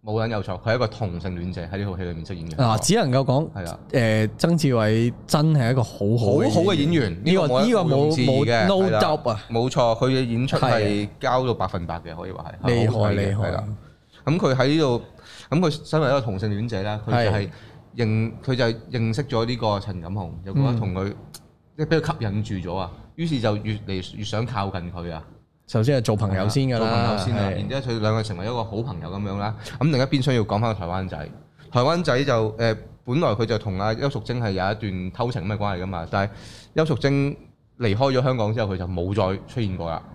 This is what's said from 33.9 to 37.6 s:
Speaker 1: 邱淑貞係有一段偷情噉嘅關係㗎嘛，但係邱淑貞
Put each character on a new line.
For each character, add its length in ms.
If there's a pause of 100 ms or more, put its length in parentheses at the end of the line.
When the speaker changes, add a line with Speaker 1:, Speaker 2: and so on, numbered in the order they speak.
Speaker 1:
邱 160
淑 100
貞 200
係 100
有 220
一 20
段 380
偷 200
情 160
噉 60
嘅 20
關 220
係 40
㗎 40
嘛， 240
但 160
係 40 (460)
邱 100
淑 100
貞 400 (420)